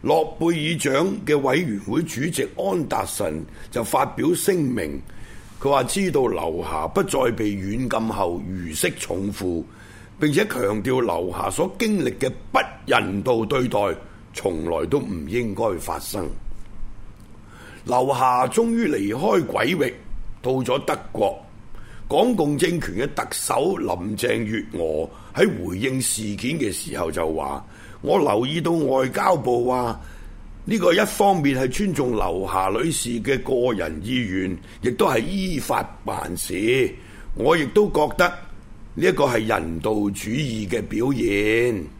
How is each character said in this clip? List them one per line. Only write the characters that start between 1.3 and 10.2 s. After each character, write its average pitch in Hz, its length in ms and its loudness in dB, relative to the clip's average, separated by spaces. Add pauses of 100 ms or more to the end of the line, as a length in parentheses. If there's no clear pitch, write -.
委 135 220 2
員 101 220 -2
會 110 200 0
主 131 220 -4
席 156 180 -2 (160)
安 185 300 0
達 - 180 0
臣 80 400 -4 (240)
就 120 140 -2
發 135 200 2
表 143 300 2
聲 180 300 2
明， 92 360 0 (640)
佢 139 80 2
話 135 140 6
知 190 260 0
道 135 160 4
劉 85 380 0
霞 80 240 -2
不 - 160 2
再 131 300 2
被 107 180 0
軟 101 360 -2
禁 113 200 0
後 95 420 0
如 87 240 -6
釋 170 240 0
重 98 340 -4
負， 87 320 -2 (560)
並 151 140 2